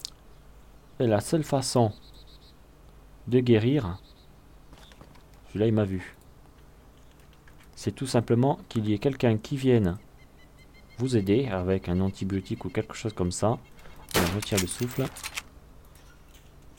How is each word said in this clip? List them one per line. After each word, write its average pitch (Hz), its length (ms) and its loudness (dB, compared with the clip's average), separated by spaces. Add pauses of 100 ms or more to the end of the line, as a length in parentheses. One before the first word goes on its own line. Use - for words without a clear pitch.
(1000)
Et 131 80 2
la 107 140 4
seule 160 240 0
façon 123 480 0 (1400)
de 123 100 4
guérir, 117 580 4 (1500)
celui-là, 107 220 0
il 110 40 2
m'a 107 120 2
vu, 95 320 -6 (1600)
c'est - 160 -4
tout - 140 -8
simplement 123 520 2 (120)
qu'il 107 180 -2
y 104 60 2
ait 104 40 0
quelqu'un 131 380 2
qui 139 200 -6
vienne 117 420 4 (1000)
vous 123 180 0
aider 104 300 2
avec 95 440 0
un 90 100 2
antibiotique 95 640 -4
ou 92 60 -8
quelque - 240 -4
chose - 180 -6
comme 90 180 -2
ça. 110 280 0 (580)
On 90 180 0
retire 104 240 -2
le 92 80 0
souffle. 123 380 -4 (1700)